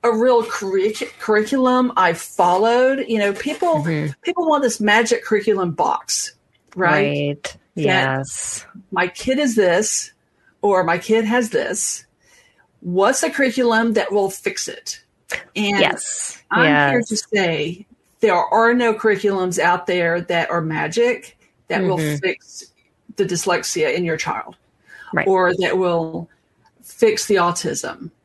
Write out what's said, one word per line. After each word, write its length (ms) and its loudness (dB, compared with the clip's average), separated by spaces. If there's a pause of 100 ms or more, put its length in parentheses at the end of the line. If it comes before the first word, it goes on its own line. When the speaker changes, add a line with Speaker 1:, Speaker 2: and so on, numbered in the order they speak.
Speaker 1:
a 100 2
real 300 4
curric-, 720 -4
curriculum 760 2
I 160 2
followed. 960 2
You 100 0
know, 140 2
people, 440 -2
Speaker 2:
Mm-hmm. 440 -2
Speaker 1:
people 260 -2
want 160 2
this 160 0
magic 460 2
curriculum 480 0
box, 600 -4 (440)
right? 300 4
Speaker 2:
Right. 500 -4 (200)
Speaker 1:
That 60 -4 (360)
Speaker 2:
Yes. 480 -10 (240)
Speaker 1:
my 180 0
kid 300 -2
is 160 0
this, 580 2 (480)
or 240 2
my 140 0
kid 260 0
has 260 0
this. 540 -4 (760)
What's 420 0
the 80 0
curriculum 640 2
that 180 0
will 160 2
fix 400 -8
it? 340 -14 (540)
And 220 0
Speaker 2:
Yes. 720 -2
Speaker 1:
I'm 400 4
here 80 2
Speaker 2:
Yes. 100 -4
Speaker 1:
to 80 -4
say 680 -4 (320)
there 160 4
are 400 4
no 180 2
curriculums 680 0
out 280 2
there 360 0
that 280 -2
are 100 0
magic 800 -2 (300)
that 140 -2
will 160 0
Speaker 2:
Mm-hmm. 180 -2
Speaker 1:
fix 480 -8 (520)
the 80 0
dyslexia 680 -2
in 100 -2
your 120 -2
child, 400 -8 (580)
Speaker 2:
Right. 140 0
Speaker 1:
or 300 2
that 200 0
will 500 -2 (540)
fix 440 0
the 100 2
autism. 760 -2 (140)